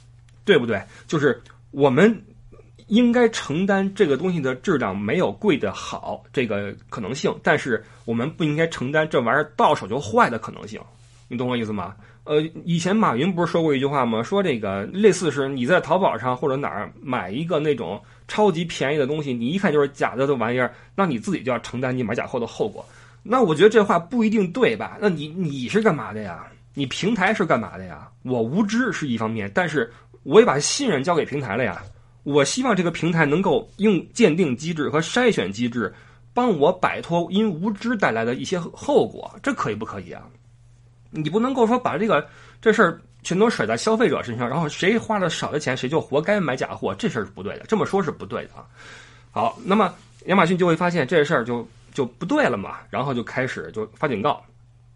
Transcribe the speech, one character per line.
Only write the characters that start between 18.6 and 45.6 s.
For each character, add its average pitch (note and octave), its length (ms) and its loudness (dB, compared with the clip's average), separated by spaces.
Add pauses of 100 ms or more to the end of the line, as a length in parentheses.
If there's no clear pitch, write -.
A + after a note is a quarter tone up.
便 D3 300 -2
宜 - 20 0
的 D3 80 2
东 D3+ 160 -2
西， C#3+ 100 -4
你 A#2+ 180 -2
一 F#3 100 -2
看 G3 120 2
就 D3 80 4
是 C#3+ 100 4
假 A#2+ 260 -4
的 C3+ 100 0
的 C#3+ 80 2
玩 A#2+ 180 0
意 B2+ 80 0
儿， A#2+ 140 0 (220)
那 G3 100 2
你 C3 140 -2
自 D#3 180 -4
己 - 60 -6
就 B2 80 -2
要 A#2 80 -2
承 - 200 -8
担 B2+ 160 -2
你 B2+ 60 -2
买 A#2 140 -2
假 - 100 -4
货 B2+ 140 -6
的 A2+ 80 -4
后 B2+ 200 -4
果。 - 160 -10 (380)
那 B3 220 2
我 D#3+ 100 2
觉 C#3+ 80 2
得 G#3+ 80 10
这 G#3 160 6
话 G3+ 140 2
不 A#3 240 -2
一 A3 80 2
定 G3 200 2
对 F3 240 2
吧？ G2+ 240 -10
那 G#3 80 0
你， D3+ 200 -2
你 C#3+ 420 -4
是 A3 140 2
干 G#3 120 4
嘛 A2 160 -8
的 G#2+ 80 -8
呀？ F2+ 280 -12 (260)
你 C#3 140 -4
平 F#3+ 260 -2
台 G3 180 0
是 G#3+ 140 0
干 D3+ 140 2
嘛 G#2 180 -8
的 - 80 -12
呀？ - 240 -16 (140)
我 B2 180 -2
无 D3 240 0
知 A3 260 -2
是 D#3 160 -4
一 A2+ 120 -2
方 A2 100 -2
面， G2+ 240 -6
但 F3 160 0
是 C#3 240 0 (300)
我 D3+ 160 6
也 A#3+ 80 8
把 C#3+ 100 2
信 A#3+ 320 -2
任 C#3 140 0
交 F3 100 0
给 D3 100 2
平 B2+ 160 -6
台 A2 160 -6
了 B2+ 80 0
呀。 F2+ 200 -6 (400)
我 C#3+ 200 2
希 B3+ 200 -2
望 A#3+ 120 2
这 F3+ 60 0
个 E3+ 80 0
平 E3+ 220 -2
台 E3 120 2
能 D3 160 2
够 E3+ 380 0
用 F#3+ 260 2 (100)
鉴 F3 220 4
定 D3+ 220 0
机 D#3+ 160 -6
制 C#3+ 160 -2
和 C#3+ 100 2
筛 A#3+ 320 2
选 G2 200 -2
机 A#2+ 180 -2
制 A#2 240 -4 (400)
帮 B3 240 2
我 D3 160 4
摆 - 260 -2
脱 E3+ 300 -2
因 G#3 220 2
无 E3 180 -4
知 A3+ 260 -4
带 F3+ 160 0
来 A2+ 140 0
的 A#2+ 80 -2
一 C3+ 100 -6
些 F3+ 160 -4
后 E3+ 480 0
果， - 240 -12 (120)
这 C#4 100 -2
可 - 160 -4
以 G#2+ 60 -4
不 G#2+ 100 -8
可 G2+ 140 -10
以 E2+ 120 -14
啊？ G1+ 120 -16 (960)
你 D3+ 120 -4
不 F#3+ 100 0
能 B3+ 140 0
够 B3 120 4
说 A#3+ 140 2
把 C#3 180 -2
这 G3+ 80 0
个， D3+ 220 2 (320)
这 A3 140 4
事 A3 100 6
儿 E3 160 2 (240)
全 F3+ 160 0
都 A3+ 100 6
甩 B2 160 0
在 A2+ 120 0
消 A3 180 2
费 G#3+ 140 4
者 G#2 120 0
身 A#2 160 -6
上， B2 120 -2
然 C#3 100 -2
后 D#3+ 80 0
谁 F#3+ 300 0
花 G#3+ 200 -2
的 F3+ 120 0
少 - 200 -4
的 B2+ 80 -4
钱 C3 200 -2